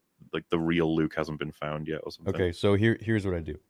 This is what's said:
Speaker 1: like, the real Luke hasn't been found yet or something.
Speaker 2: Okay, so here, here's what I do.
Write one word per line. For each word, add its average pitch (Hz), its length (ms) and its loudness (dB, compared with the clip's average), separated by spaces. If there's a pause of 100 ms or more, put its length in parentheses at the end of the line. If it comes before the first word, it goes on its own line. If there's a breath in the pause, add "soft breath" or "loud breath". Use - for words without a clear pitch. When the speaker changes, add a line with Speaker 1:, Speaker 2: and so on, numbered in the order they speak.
(340)
Speaker 1:
like, 82 160 -4
the 87 80 2
real 82 380 2
Luke 80 200 2
hasn't 78 220 -4
been 78 140 -6
found 76 360 -6
yet 80 160 -6
or - 100 -10
something. 95 200 -6
Speaker 2:
Okay, 87 200 0
so 101 220 2
here, 110 260 4
here's 104 240 0
what 92 100 0
I 82 60 -4
do. 78 180 -8 (100)